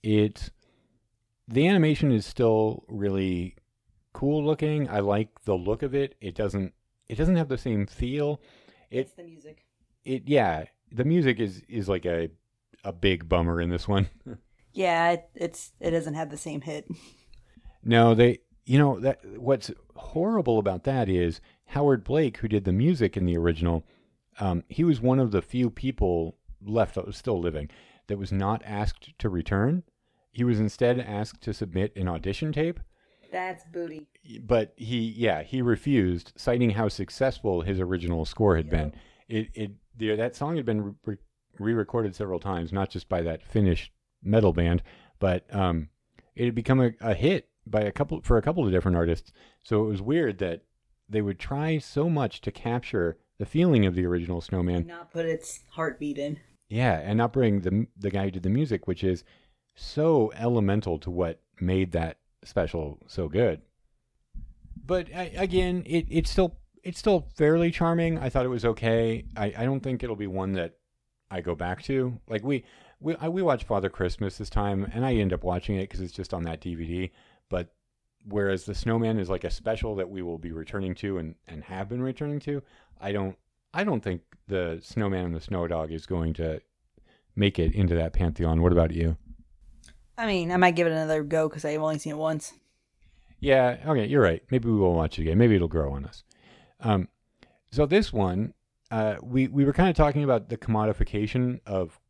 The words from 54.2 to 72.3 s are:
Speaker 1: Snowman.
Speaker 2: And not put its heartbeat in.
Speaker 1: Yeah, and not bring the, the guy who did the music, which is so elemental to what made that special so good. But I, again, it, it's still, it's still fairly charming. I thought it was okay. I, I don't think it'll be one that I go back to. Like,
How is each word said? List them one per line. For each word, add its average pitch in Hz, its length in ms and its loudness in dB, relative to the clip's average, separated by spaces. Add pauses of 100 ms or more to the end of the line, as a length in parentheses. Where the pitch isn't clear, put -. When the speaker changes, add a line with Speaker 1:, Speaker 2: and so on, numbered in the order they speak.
Speaker 1:
Snowman. 87 380 -2
Speaker 2:
And 85 100 -2
not 170 240 -18
put 165 140 -4
its 160 340 -6 (120)
heartbeat 147 460 -6
in. 147 220 -6 (300)
Speaker 1:
Yeah, 110 340 2
and 104 140 0
not 117 160 2
bring 110 280 4
the, 95 240 0 (120)
the 101 140 -4
guy 98 120 -2
who 95 80 -2
did 90 120 -8
the 92 60 0
music, 120 380 0
which 92 160 -4
is 92 220 -2 (500)
so 151 640 2
elemental 104 600 0
to 90 120 -8
what 87 300 -2 (180)
made 92 320 0
that 82 260 -4 (280)
special 80 600 -4
so 87 200 -6
good. 87 340 0 (1200)
But 180 280 -2
I, 180 220 -8
again, 180 500 0
it, 165 240 -2
it's 160 200 0
still, - 280 0 (260)
it's 180 160 -10
still 185 360 2
fairly 165 360 4
charming. 165 460 0
I 135 120 -4
thought 127 160 0
it 127 40 -2
was 120 160 -4
okay. 113 600 0 (100)
I, 104 220 -4
I 120 80 -4
don't 135 160 -2
think 127 220 -6
it'll 117 120 -6
be 101 120 -6
one 95 260 -4
that 85 240 -4 (520)
I 92 120 -6
go 87 140 -4
back 87 280 -6
to. 127 440 -2
Like, 107 160 -4